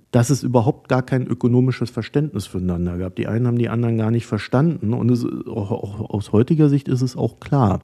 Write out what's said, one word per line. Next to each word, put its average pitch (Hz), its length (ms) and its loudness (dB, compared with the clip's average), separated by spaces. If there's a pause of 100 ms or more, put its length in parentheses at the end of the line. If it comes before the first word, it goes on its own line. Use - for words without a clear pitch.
(100)
dass 120 200 2
es 131 120 0
überhaupt 123 460 0
gar 127 140 2
kein 127 260 -2
ökonomisches 123 600 0
Verständnis 143 560 -4
füreinander 87 520 -2
gab. 90 160 -6
Die 110 140 -4
einen 117 180 0
haben 120 120 0
die 117 100 0
anderen 117 300 0
gar 110 120 0
nicht 117 160 0
verstanden. 123 680 0
Und 120 180 2
es, 123 120 0
auch, - 460 -6
auch 107 400 -6
aus - 220 -4
heutiger 147 360 4
Sicht 139 200 0
ist 127 140 0
es 127 140 -2
auch 123 220 -4
klar, 104 460 0